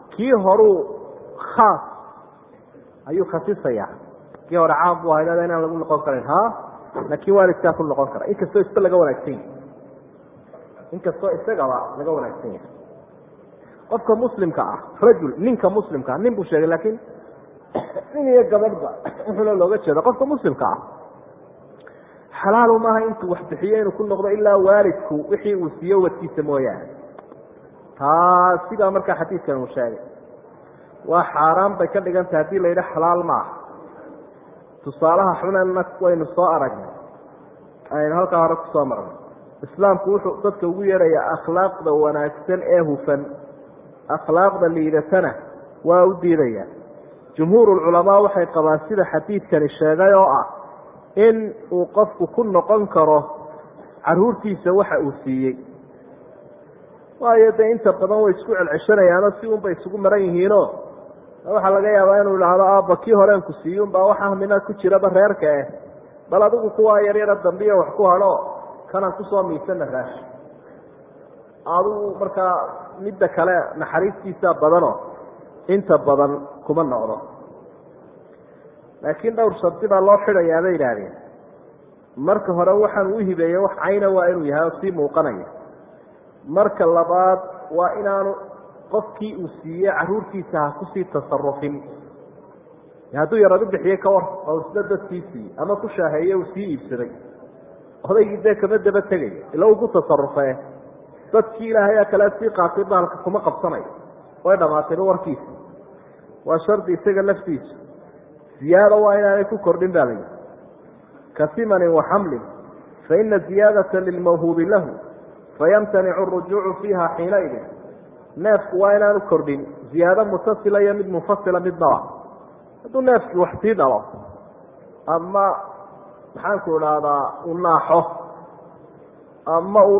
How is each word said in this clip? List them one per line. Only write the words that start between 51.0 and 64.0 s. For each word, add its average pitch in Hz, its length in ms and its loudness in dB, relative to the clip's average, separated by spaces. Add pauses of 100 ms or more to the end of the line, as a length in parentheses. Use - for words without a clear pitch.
in 220 400 2 (160)
uu 175 140 0
qofku 214 420 0
ku 233 160 -2
noqon 202 440 2
karo 151 320 4 (840)
carruurtiisa 190 680 0
waxa 190 260 0
uu 139 140 -4 (100)
siiyey. 131 340 -4 (1600)
Waayo, 226 380 6
dee 220 140 2
inta 214 220 2
badan 190 280 0
way 208 100 4
isku 196 240 -6
celceshanayaanoo 185 840 2
si 233 80 -10
uun 214 140 -2
bay 190 100 -4
isugu 185 260 -8
maran 202 240 2
yihiinoo 180 460 2 (800)
waxaa 190 280 0
laga 196 160 2
yaabaa 196 320 4
inuu 196 160 0
idhaahdo, 185 260 4
"Aabba, 190 320 4
kii 226 180 0
horeen 202 280 6
ku 165 120 -12
siiyey 175 280 -6
unbaa 190 260 0